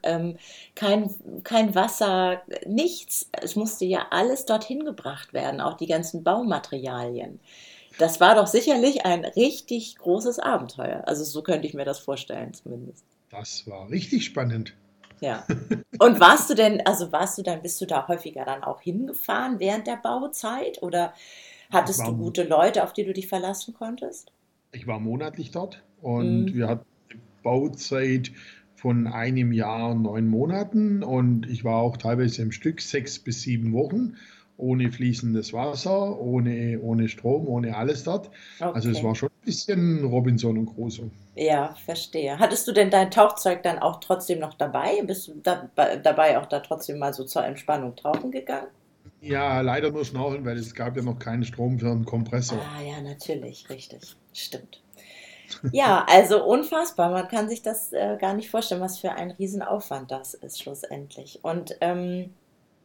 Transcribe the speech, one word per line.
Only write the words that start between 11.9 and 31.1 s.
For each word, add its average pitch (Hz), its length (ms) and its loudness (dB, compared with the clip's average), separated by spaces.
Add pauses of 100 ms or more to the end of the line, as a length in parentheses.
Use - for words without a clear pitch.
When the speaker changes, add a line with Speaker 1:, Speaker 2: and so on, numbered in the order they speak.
Speaker 1:
vorstellen - 540 -8
zumindest. - 520 -16 (240)
Speaker 2:
Das - 360 -14
war 98 240 -14
richtig 185 360 -2
spannend. 117 500 -4 (460)
Speaker 1:
Ja. 123 260 -6 (520)
Und 233 200 10
warst 240 300 10
du 302 60 0
denn, 214 300 4
also 185 280 2
warst 180 240 0
du 196 60 -8
dann, 170 180 -4
bist 170 180 -8
du 190 60 -6
da 170 220 -2
häufiger 160 360 -4
dann 139 200 -6
auch 139 180 -8
hingefahren 240 800 -4
während 208 280 -2
der 240 100 -4
Bauzeit 247 840 -6
oder 175 300 -2 (580)
hattest 190 260 4
Speaker 2:
Ich - 0 - (100)
Speaker 1:
du 117 80 -2
Speaker 2:
war - 20 -2
Speaker 1:
gute 170 260 -2
Leute, 165 400 4
auf - 100 -4
die 202 120 -4
du 190 80 -4
dich 190 140 -8
verlassen 196 460 -6
konntest? - 580 -12 (420)
Speaker 2:
Ich 123 140 -14
war 110 120 -4
monatlich 135 520 -6
dort 190 300 -8 (200)
und 120 520 0
Speaker 1:
Mhm. - 0 -
Speaker 2:
wir 120 140 0
hatten 113 180 -4 (240)
eine - 120 -20 (200)
Bauzeit 131 880 0 (440)
von 120 320 2
einem 120 460 0
Jahr 113 380 0
und 113 100 2
neun 110 260 2
Monaten 196 760 2
und 123 460 2